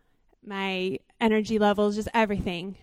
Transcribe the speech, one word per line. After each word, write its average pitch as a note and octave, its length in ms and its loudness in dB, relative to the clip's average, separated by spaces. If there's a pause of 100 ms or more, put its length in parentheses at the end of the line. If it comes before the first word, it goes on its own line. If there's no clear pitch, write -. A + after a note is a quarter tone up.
(440)
my F#3+ 560 -4 (200)
energy A3 380 2
levels, G#3 380 4
just G#3+ 180 -6
everything. G3 680 -2